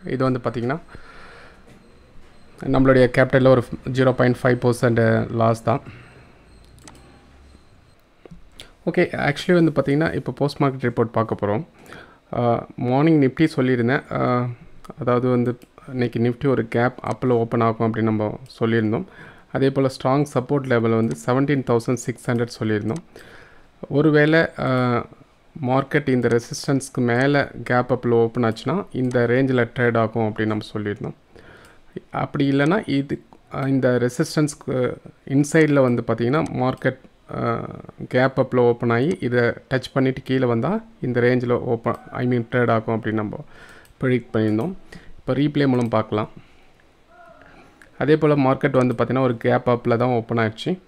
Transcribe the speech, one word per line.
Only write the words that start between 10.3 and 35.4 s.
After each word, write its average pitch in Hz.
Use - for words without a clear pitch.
போஸ்ட் 143
மார்க்கெட் 135
report 123
பார்க்க 113
போறோம். 104
ஆ, 120
morning 143
Nifty 135
சொல்லியிருந்தேன். 127
ஆ, 123
அதாவது 123
வந்து 123
இன்னைக்கு 120
Nifty 120
ஒரு 117
gap 120
அப்பில் 131
open 117
ஆகும் 113
அப்படின்னு 110
நம்ம 107
சொல்லியிருந்தோம். 113
அதே 135
போல் 135
strong 139
support 131
level 117
வந்து 113
செவன்டீன் 135
தௌசண்ட் 123
சிக்ஸ் -
ஹண்ட்ரட் 117
சொல்லியிருந்தோம். 107
ஒருவேளை, 151
ஆ, 127
market 139
இந்த 123
ரெசிஸ்டன்ஸ்க்கு 123
மேலே 127
gap 123
அப்பில் 120
ஓப்பன் 117
ஆச்சுன்னா, 131
இந்த 127
ரேஞ்சில் 127
trade 120
ஆகும் 110
அப்படின்னு 107
நம்ம 107
சொல்லியிருந்தோம். 107
அப்படி 139
இல்லைன்னா, 147
இது, 139
ஆ, 135
இந்த 123
ரெசிஸ்டன்ஸ்க்கு 147
இன்சைடில் 147